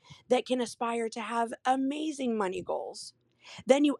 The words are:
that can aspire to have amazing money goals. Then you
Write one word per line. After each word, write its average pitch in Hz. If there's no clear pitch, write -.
that 247
can 254
aspire 233
to 233
have 233
amazing 269
money 190
goals. 156
Then 285
you 277